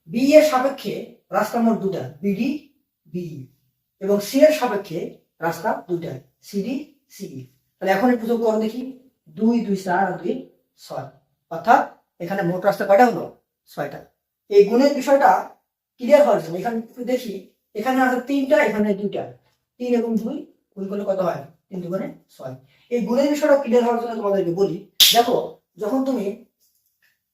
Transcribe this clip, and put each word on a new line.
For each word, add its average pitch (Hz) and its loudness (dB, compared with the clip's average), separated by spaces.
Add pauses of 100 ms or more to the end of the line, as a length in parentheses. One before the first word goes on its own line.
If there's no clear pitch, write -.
বি 233 -2 (120)
এর 302 10
সাপেক্ষে 269 -4 (360)
রাস্তা 208 -2
মোট 226 2
দুইটা, 165 -4 (180)
বিডি, 202 -2 (560)
বিই। 160 -10 (600)
এবং 202 0
সি - -6
এর 302 8
সাপেক্ষে 196 -4 (400)
রাস্তা 170 -4 (180)
দুইটা, 165 -6 (300)
সিডি, 214 -6 (320)
সিই। 151 -16 (380)
তাহলে 190 -2
এখন 208 2
একটু 220 -4
যোগ 233 0
করো 220 2
দেখি, 226 -4 (460)
দুই, 220 0
দুই 196 -2
চার 180 -2
আর 175 -4
দুই 226 -4 (480)
ছয়। 131 -12 (420)
অর্থাৎ - 2 (380)
এখানে 185 -6
মোট 180 -2
রাস্তা 196 0
কয়টা 202 6
হলো? 170 -2 (480)
ছয়টা। - -10 (500)
এই 202 8
গুণের 254 4
বিষয়টা 277 4 (640)
ক্লিয়ার 269 4
হওয়ার 202 2
জন্য 160 -8
এখানে 226 -4
একটু 247 -12
দেখি, 240 -4 (400)
এখানে 262 0
আছে 254 2
তিনটা, 277 0
এখানে 208 0
দুইটা, 196 -6 (580)
তিন 247 -4
এবং 226 0
দুই 226 -4 (340)
গুণ 196 -10
করলে 202 -6
কত 190 -2
হয়? 165 -2 (260)
তিন 185 -12
দুগুণে 170 -8 (200)
ছয়। 131 -16 (360)
এই 240 0
গুণের 277 0
বিষয়টা 294 2
ক্লিয়ার 233 2
হওয়ার 233 0
জন্য 233 -6
তোমাদেরকে 196 -2
বলি, 175 -2 (360)
দেখো 240 2 (400)
যখন 233 -2
তুমি 233 -4 (1080)